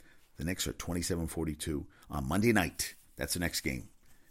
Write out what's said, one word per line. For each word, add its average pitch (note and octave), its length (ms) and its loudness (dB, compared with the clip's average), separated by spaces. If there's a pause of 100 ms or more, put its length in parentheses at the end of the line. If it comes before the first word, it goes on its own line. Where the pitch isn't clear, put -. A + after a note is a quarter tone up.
(360)
The C#2 80 -6
Knicks E2+ 240 -2
are C2+ 60 -4
twenty-seven F2 520 -2
forty-two D#2 600 -2 (220)
on C#2+ 200 -2
Monday G#2 240 6
night. F2+ 420 2 (220)
That's - 180 -2
the F2+ 60 -2
next E2+ 220 0
game. B1+ 260 -4 (420)